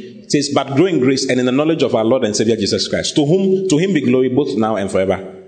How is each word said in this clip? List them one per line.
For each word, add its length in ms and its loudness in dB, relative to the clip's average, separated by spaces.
It 60 -12
says, 240 0
"But 220 -2
grow 100 4
in 120 0
grace 320 0
and 100 0
in 60 0
the 60 0
knowledge 300 0
of 120 2
our 100 2
Lord 200 2
and 120 -2
Savior 200 2
Jesus 320 -2
Christ, 260 -4
to 100 2
whom, 440 0
to 100 2
him 160 0
be 80 0
glory 260 2
both 280 0
now 200 0
and 140 -4
forever 240 0